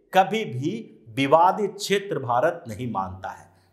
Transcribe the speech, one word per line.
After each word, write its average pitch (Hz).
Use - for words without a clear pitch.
कभी 190
भी 180
विवादित 165
क्षेत्र 196
भारत 131
नहीं 110
मानता 92
है। -